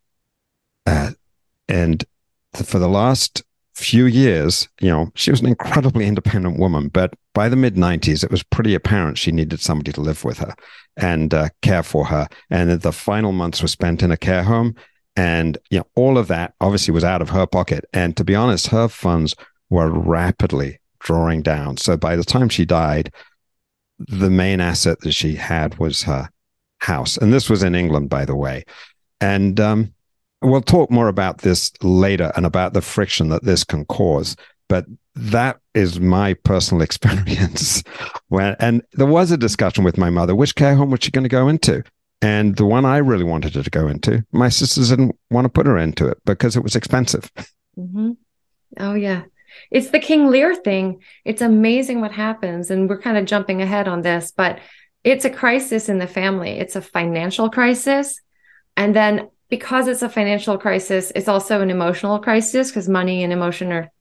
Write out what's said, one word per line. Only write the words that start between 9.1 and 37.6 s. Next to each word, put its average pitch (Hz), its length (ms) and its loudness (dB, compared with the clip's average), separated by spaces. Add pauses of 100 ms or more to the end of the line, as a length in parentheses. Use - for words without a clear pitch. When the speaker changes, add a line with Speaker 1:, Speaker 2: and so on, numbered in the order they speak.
Speaker 1:
she 87 120 -2
needed 80 280 -2
somebody 76 320 -4
to 71 100 -8
live 76 220 -4
with 62 160 -6
her - 160 -8 (400)
and, 82 360 0
uh, 78 180 2 (120)
care 87 220 2
for 73 220 -2
her. 76 220 -2 (220)
And 87 220 2 (100)
the 85 100 0
final 104 400 -2
months 87 300 -4
were 85 60 -2
spent 85 340 -2
in 90 80 2
a 82 80 0
care 92 240 0
home. 117 320 0 (420)
And, 82 440 0 (100)
you 95 80 0
know, 80 160 -2
all 131 240 4
of 107 120 0
that 85 300 -4
obviously 98 320 0
was 80 120 2
out 87 180 0
of 78 80 -4
her 92 160 0
pocket. 87 480 -2
And 87 240 -2
to 98 60 -2
be 92 100 0
honest, 107 340 0
her 113 200 2
funds 85 480 -2 (340)
were 82 220 2
rapidly 82 880 -2 (200)
drawing 82 440 0
down. 73 340 -2
So 87 200 0
by 80 180 -2
the 85 80 0
time 127 260 2
she 87 160 0
died, 78 460 0 (880)
the 95 320 0
main 92 280 2
asset 82 420 0
that 78 100 -4
she 78 240 -2
had 78 420 -4
was 80 260 -4
her 69 260 -4 (500)
house. - 380 -4
And 107 140 4
this 127 180 2
was 101 120 2
in 90 140 2
England, 76 340 0
by 69 160 -2
the 69 100 -4
way. 67 280 -6 (580)
And, 98 380 2
um, 107 340 0 (500)
we'll 131 180 4
talk 170 300 4
more 117 160 4
about 95 320 0
this - 320 0 (100)
later 92 540 2
and 87 100 0
about 92 280 0
the 92 80 2
friction - 480 -2
that 80 140 -2
this 92 200 2
can 76 220 -4
cause. 80 500 -2 (340)
But - 160 0 (300)
that 117 440 -2 (140)
is 90 260 0
my 92 360 2
personal 90 480 0
<laughs> 78 40 2
experience. - 960 -2 (460)